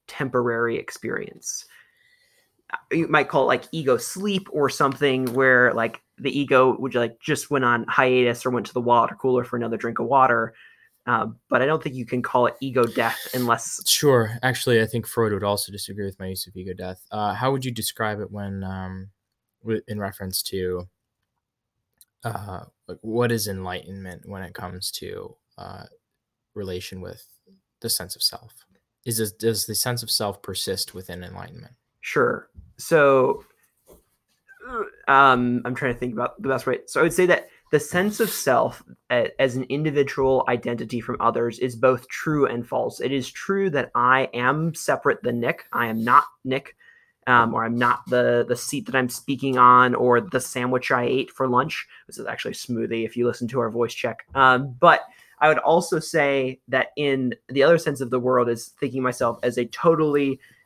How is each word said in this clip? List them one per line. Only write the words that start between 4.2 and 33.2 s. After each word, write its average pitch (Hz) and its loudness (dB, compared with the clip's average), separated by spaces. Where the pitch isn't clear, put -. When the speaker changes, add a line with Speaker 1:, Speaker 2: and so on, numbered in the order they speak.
Speaker 1:
or 143 0
something 131 0
where, 127 6
like, 113 -2
the 139 -4
ego 131 4
would, 127 -6
like, 120 -2
just - -4
went 135 2
on 117 2
hiatus 127 2
or 131 0
went 117 -2
to - -18
the 127 -2
water 120 2
cooler 127 0
for 120 -8
another 117 -4
drink 120 -6
of 117 -4
water. 123 2
Um, 113 -2
but 123 2
I 135 2
don't 156 0
think 131 -6
you 123 -8
can 123 -4
call 123 0
it - -2
ego 131 0
death 113 -2
unless 120 -2
Speaker 2:
Sure. 120 2
Actually, 123 2
I 110 0
think 113 -6
Freud 113 0
would 98 -2
also 101 -2
disagree 101 -10
with 98 -10
my 92 -10
use 95 -10
of 92 -20
ego 92 -10
death. 92 -12
Uh, 104 -4
how 117 -2
would 131 -4
you 127 -4
describe 110 -6
it 101 -10
when, 98 -8
um, 95 -10
w-, 110 -4
in 104 -8
reference 98 -8
to, 90 -6
uh, 101 -10
like, 92 -14
what 117 0
is 104 -2
enlightenment 92 -10
when 95 -12
it 92 -14
comes 92 -10
to, - -14
uh, 50 -16
relation 92 -10
with 92 -16
the - -8
sense 185 -6
of - -10
self? - -6
Is 117 -4
this, 110 -2
does 110 -2
the 110 -10
sense 120 -4
of 113 -10
self 101 -4
persist - -6
within 90 -14
enlightenment? 90 -16
Speaker 1:
Sure. - -2
So, 139 4